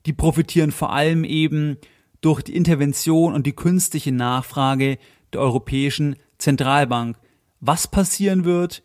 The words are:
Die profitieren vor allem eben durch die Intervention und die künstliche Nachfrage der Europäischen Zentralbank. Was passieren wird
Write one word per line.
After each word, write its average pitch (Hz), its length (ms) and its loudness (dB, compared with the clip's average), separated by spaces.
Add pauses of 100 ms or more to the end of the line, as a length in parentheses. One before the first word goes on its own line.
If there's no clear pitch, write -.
Die 160 80 -2
profitieren 160 580 0
vor - 200 -4
allem 160 320 0
eben 151 520 -2 (440)
durch 156 220 2
die - 140 -8
Intervention 160 800 2
und 139 120 0
die 143 60 -2
künstliche 170 600 0
Nachfrage 131 880 -2 (340)
der - 80 -6
Europäischen 135 760 0 (220)
Zentralbank. 131 800 0 (440)
Was - 260 -2
passieren 190 580 0
wird 175 400 -2